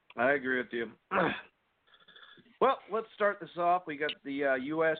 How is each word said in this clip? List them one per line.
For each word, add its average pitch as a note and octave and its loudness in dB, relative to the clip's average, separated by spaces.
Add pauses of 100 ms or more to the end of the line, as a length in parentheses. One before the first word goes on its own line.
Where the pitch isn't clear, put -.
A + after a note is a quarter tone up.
(180)
I B2+ 2
agree C3 0
with A#2+ -4
you. A#2 -6 (220)
<clears throat> F#3+ 0 (1400)
Well, C4 4 (120)
let's A3 -4
start G3+ 0
this E3 -14
off. F3 2
We D3+ -8
got D3 -2 (140)
the, C#3 -2
uh, C3+ 4
U D3+ -2
S D#3 2